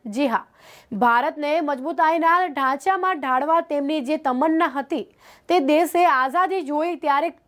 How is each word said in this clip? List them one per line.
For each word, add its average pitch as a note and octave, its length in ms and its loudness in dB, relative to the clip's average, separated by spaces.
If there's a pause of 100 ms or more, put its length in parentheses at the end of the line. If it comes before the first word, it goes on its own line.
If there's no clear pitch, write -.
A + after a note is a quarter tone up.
જી A#3+ 200 -2
હા, A3+ 180 -2 (480)
ભારતને D4 680 0
મજબૂતાઈના E4 840 0
ઢાંચામાં D4+ 760 -2
ઢાળવા C#4 400 0
તેમની D4+ 400 -4
જે C#4+ 160 -2
તમન્ના D#4 500 0
હતી, C4+ 400 -6 (420)
તે F4 120 4
દેશે D#4+ 460 2
આઝાદી D#4+ 560 0
જોઈ D4+ 340 -4
ત્યારે D4 360 0 (160)